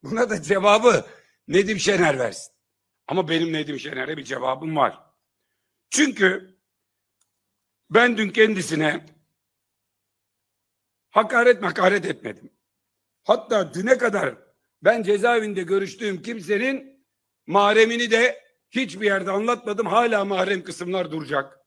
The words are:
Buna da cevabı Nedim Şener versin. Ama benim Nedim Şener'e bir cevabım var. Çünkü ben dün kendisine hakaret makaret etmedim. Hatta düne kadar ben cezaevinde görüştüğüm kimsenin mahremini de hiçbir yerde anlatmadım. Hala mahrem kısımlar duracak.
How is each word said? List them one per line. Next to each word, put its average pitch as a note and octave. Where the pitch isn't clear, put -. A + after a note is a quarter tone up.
Buna A3+
da G3+
cevabı G3+
Nedim F#3+
Şener E3+
versin. A2
Ama E3+
benim E3
Nedim D3
Şener'e C3+
bir C#3
cevabım C3+
var. B2+
Çünkü G#3
ben A3+
dün G#3+
kendisine E3
hakaret A#3
makaret F#3
etmedim. -
Hatta G3+
düne A3
kadar G3
ben A3
cezaevinde G#3
görüştüğüm G3
kimsenin A3+
mahremini G#3+
de A3+
hiçbir G#3
yerde G3
anlatmadım. A3
Hala G#3+
mahrem F#3+
kısımlar F3+
duracak. C#3+